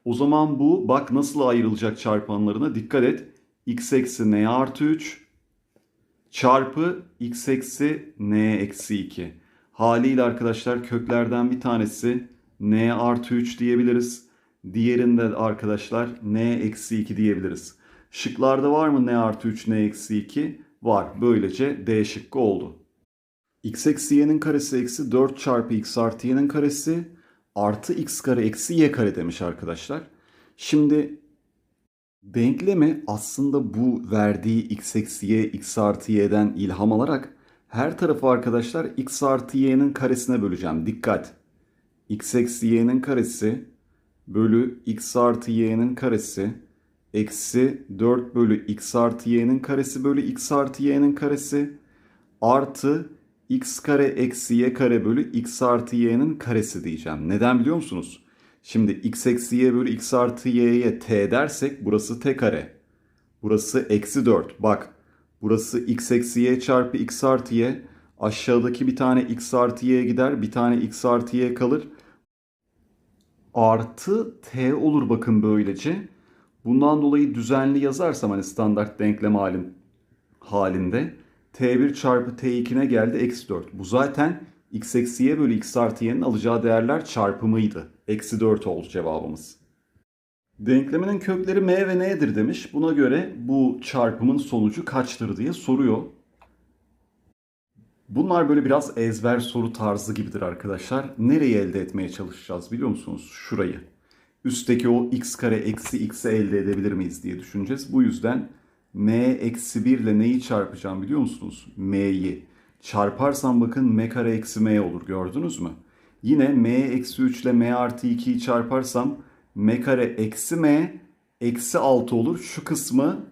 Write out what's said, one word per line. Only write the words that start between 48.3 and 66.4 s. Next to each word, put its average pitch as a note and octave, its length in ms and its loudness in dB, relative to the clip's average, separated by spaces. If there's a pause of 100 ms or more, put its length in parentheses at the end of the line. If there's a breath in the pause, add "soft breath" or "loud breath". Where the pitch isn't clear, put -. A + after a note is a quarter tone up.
bölü A2 320 2
x - 280 -8
artı A#2 360 0
y'nin A#2+ 280 2
karesi C3+ 460 -4
bölü C#3 180 2
x - 300 -6
artı C#3 300 0
y'nin C#3+ 320 2
karesi C#3+ 640 -2 (640 soft breath)
artı C#3 680 2 (380)
x C3 320 -4
kare C#3+ 240 4
eksi B2+ 500 0
y B2 180 4
kare A#2+ 320 2
bölü A#2 280 0
x - 300 -4
artı A#2+ 340 2
y'nin A#2+ 380 2
karesi A2 500 -2
diyeceğim. D#2+ 440 -6
Neden A#2 320 4
biliyor C#3+ 160 2
musunuz? - 480 -8 (380 soft breath)
Şimdi G#2+ 300 2
x - 340 -6
eksi A#2+ 300 0
y B2+ 180 4
bölü A#2+ 160 0
x A2+ 240 -4
artı B2 340 0
y'ye A#2+ 500 2
t G2+ 320 0
dersek C#3 540 -2
burası G#2+ 360 0
t C3+ 160 0
kare. E2+ 360 -4 (720)
Burası G#2+ 380 0
eksi G#2+ 460 0
dört. G2 360 2
Bak, G#2 320 0 (480 soft breath)
burası A2 380 0
x A#2+ 320 -2
eksi A#2+ 280 0